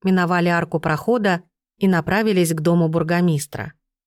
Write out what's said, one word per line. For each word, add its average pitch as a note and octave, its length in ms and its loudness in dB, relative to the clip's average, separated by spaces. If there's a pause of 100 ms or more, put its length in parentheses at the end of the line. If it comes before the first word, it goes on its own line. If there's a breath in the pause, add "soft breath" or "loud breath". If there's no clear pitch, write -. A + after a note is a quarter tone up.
миновали F3+ 460 0
арку E3+ 320 -2
прохода F3+ 600 -2 (340)
и G3 100 0
направились F#3 640 0
к D#3+ 60 -4
дому E3+ 300 2
бургомистра. E3 840 -2 (340)